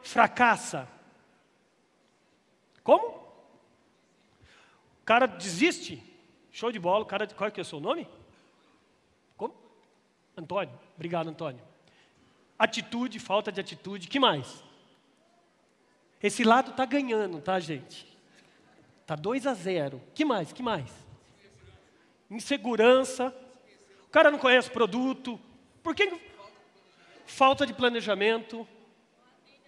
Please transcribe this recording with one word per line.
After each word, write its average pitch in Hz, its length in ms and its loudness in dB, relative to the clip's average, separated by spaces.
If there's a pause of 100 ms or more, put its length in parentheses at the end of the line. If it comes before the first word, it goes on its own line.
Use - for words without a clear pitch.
fracassa? 220 840 2 (2000)
Como? 415 240 4 (1900)
O - 40 -20
cara 240 200 6
desiste? 185 800 -2 (480)
Show 233 200 -6
de 220 80 -8
bola, 185 240 0
o 214 40 -16
cara, 202 200 -4
qual 202 200 -6
é 208 40 -6
que - 80 -10
é 175 40 -6
o - 20 -16
seu 156 140 -12
nome? 233 280 -4 (1300)
Como? - 180 -10 (840)
Antônio, 170 400 -6 (180)
obrigado, 165 320 -6
Antônio. 151 340 -10 (960)
Atitude, 226 600 -2
falta 208 320 -2
de 180 80 -8
atitude, 190 480 -12
que 277 120 -2
mais? 175 440 0 (1600)
Esse 208 220 0
lado 247 300 4
tá 262 120 -2
ganhando, 220 560 -2
tá, 185 180 -2
gente? 147 460 -12 (1040)
Tá 156 80 -6
dois 226 320 -4
a 269 80 0
zero. 165 440 -4 (140)
Que 302 100 -2
mais, 214 300 -2
que - 80 -14
mais? 202 300 -4 (1400)
Insegurança. 247 1040 2 (680)
O - 40 -20
cara 302 200 8
não 294 80 2
conhece 247 320 4
o - 20 -16
produto. 240 680 -2 (420)
Por 330 140 -4
que 403 100 2
que 349 160 -6 (1040)
falta 277 400 4
de 233 80 -4
planejamento? 226 960 -2 (1000)